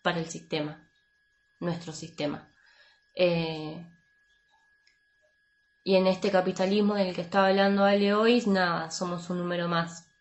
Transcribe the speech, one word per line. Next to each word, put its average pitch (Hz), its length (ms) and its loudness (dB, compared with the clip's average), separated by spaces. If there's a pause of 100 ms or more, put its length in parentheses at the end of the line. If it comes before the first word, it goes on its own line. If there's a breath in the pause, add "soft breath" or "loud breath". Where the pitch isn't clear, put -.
para 170 180 -2
el 160 100 -6
sistema, - 600 -8 (680)
nuestro 170 340 -6
sistema. 151 560 -8 (640 soft breath)
Eh, 165 720 -2 (2000)
y 190 120 2
en 185 120 4
este 185 240 0
capitalismo 190 640 2
del 185 200 0
que 180 60 -6
estaba 190 260 2
hablando 196 360 4
Ale 202 300 4
hoy, 226 340 4
nada, 175 440 0
somos 175 380 -6
un 180 100 -4
número 175 280 -4
más 170 400 -4 (140)